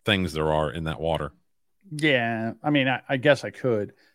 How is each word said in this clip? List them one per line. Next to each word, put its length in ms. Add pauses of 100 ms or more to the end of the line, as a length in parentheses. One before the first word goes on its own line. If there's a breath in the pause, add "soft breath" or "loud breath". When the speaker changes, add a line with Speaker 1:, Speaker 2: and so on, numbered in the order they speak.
Speaker 1:
things 260
there 220
are 180
in 140
that 160
water. 320 (580)
Speaker 2:
Yeah, 640 (100)
I 60
mean, 180
I, 220
I 80
guess 260
I 60
could. 440 (220 soft breath)